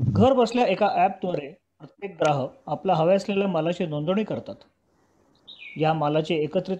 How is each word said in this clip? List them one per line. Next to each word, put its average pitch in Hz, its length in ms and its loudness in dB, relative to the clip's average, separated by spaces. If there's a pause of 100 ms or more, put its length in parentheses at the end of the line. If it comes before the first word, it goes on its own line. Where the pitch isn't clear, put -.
घर 196 320 4
बसल्या 240 320 2
एका 196 220 2
ॲपद्वारे 175 680 -2 (260)
प्रत्येक 175 420 -14
ग्राहक 147 280 0 (180)
आपला 165 280 -2
हव्या 165 220 4
असलेल्या 196 320 0
मालाची 175 380 -2
नोंदणी 160 380 -2
करतात. - 300 -8 (1200)
या 156 160 2
मालाची 156 420 0
एकत्रित 180 460 -2